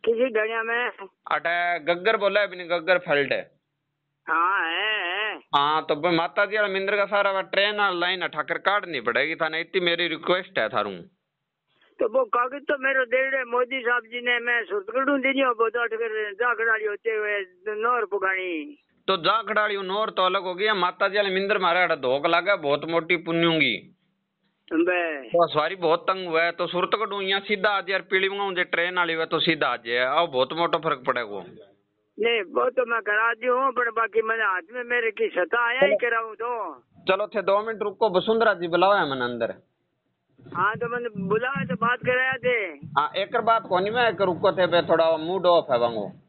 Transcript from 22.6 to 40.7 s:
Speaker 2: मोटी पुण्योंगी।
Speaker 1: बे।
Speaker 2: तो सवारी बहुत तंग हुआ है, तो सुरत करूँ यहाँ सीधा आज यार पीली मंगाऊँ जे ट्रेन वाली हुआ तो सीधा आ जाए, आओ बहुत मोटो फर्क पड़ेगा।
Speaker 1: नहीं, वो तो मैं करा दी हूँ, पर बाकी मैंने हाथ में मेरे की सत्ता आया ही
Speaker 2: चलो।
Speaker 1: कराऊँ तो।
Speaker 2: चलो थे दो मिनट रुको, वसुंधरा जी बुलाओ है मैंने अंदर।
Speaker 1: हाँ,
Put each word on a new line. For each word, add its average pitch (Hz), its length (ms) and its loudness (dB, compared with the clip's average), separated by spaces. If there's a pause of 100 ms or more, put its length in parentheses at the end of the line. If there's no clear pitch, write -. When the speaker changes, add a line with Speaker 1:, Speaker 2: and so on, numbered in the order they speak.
Speaker 2:
मोटी 165 260 0
पुण्योंगी। 165 580 2 (1000)
Speaker 1:
बे। 165 560 0
Speaker 2:
तो 170 180 4
सवारी 156 300 0
बहुत 170 260 2
तंग 190 260 -2
हुआ 160 140 2
है, 170 100 2
तो 175 140 -2
सुरत 175 280 -2
करूँ 202 280 -4
यहाँ 196 180 0
सीधा 202 300 0
आज 190 200 -4
यार 190 200 -2
पीली 190 180 2
मंगाऊँ 196 260 -4
जे 175 100 0
ट्रेन 175 340 -2
वाली 170 160 2
हुआ 160 100 -2
तो 160 160 -2
सीधा 156 280 0
आ 123 80 -2
जाए, 117 220 -2
आओ 143 280 2
बहुत 131 260 0
मोटो 165 260 0
फर्क 151 280 -2
पड़ेगा। 107 380 -4 (760)
Speaker 1:
नहीं, 233 240 0
वो 233 280 0
तो 247 140 0
मैं 233 180 -2
करा 214 320 2
दी 226 120 -6
हूँ, 254 260 2
पर 240 180 0
बाकी 220 320 0
मैंने 220 220 0
हाथ 185 280 -2
में 247 120 -8
मेरे 240 260 0
की 208 180 -2
सत्ता 202 400 0
आया 247 120 0
ही 285 60 6
Speaker 2:
चलो। - 100 2
Speaker 1:
कराऊँ 226 380 -2
तो। 226 160 -6 (580)
Speaker 2:
चलो 190 180 2
थे 202 160 -4
दो 196 240 2
मिनट 220 160 -6
रुको, 208 280 0
वसुंधरा 220 440 2
जी 175 140 -4
बुलाओ 175 240 4
है 180 180 2
मैंने 131 140 -2
अंदर। 113 300 -4 (1000)
Speaker 1:
हाँ, 190 220 0